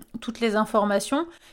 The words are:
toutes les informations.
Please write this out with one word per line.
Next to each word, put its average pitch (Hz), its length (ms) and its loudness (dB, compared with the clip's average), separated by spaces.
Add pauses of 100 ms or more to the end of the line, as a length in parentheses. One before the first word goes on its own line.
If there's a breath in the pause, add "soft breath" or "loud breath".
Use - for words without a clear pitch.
(200)
toutes - 200 -8
les 226 160 2
informations. 214 680 2 (260 loud breath)